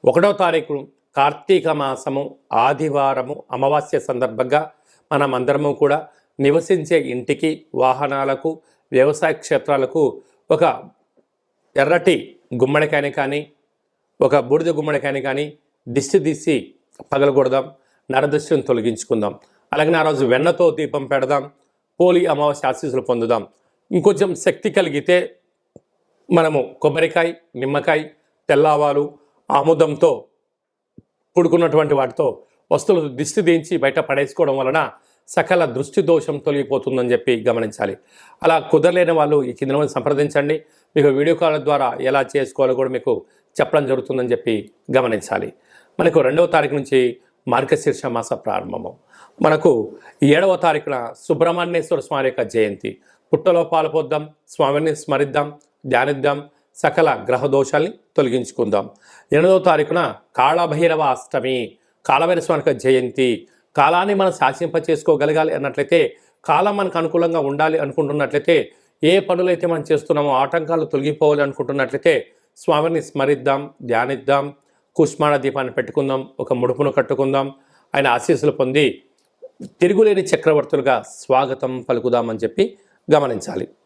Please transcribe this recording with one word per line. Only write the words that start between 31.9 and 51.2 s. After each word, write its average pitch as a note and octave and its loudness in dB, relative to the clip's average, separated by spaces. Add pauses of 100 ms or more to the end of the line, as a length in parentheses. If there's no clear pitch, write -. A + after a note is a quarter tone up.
వాటితో C3+ 0 (440)
వస్తువులు E3 2
దిష్టి D3+ -4
దించి E3 0
బయట C#3 0
పడేసుకోవడం C#3+ 0
వలన C3+ 0 (500)
సకల F3 0
దృష్టి C3+ -4
దోషం D3+ 0
తొలగిపోతుందని C3+ -2
చెప్పి A#2+ 0
గమనించాలి. G#2+ -2 (460)
అలా E3 4
కుదరలేని E3+ 2
వాళ్ళు D3 2
ఈ B2 -6
కింద C3+ -6
నెంబర్ని D3 -2
సంప్రదించండి. D3 0 (400)
మీకు D3 6
వీడియో D#3 2
కాల్ D#3+ 0
ద్వారా C#3 2 (140)
ఎలా C3 2 (100)
చేసుకోవాలో C3 0
కూడా C3 -2
మీకు B2 -2 (420)
చెప్పడం D3 0
జరుగుతుందని B2+ -4
చెప్పి A#2 -2 (360)
గమనించాలి. A2 -2 (500)
మనకు E3 4
రెండవ D3+ 2
తారీఖు D3 0
నుంచి C3+ 0 (480)
మార్గశీర్ష C#3+ 0
మాస A#2 -6
ప్రారంభము. F#2 -6 (500)
మనకు D#3 4 (520)
ఏడవ F3 4
తారీఖున D#3 -2 (200)
సుబ్రహ్మణ్యేశ్వర E3+ -2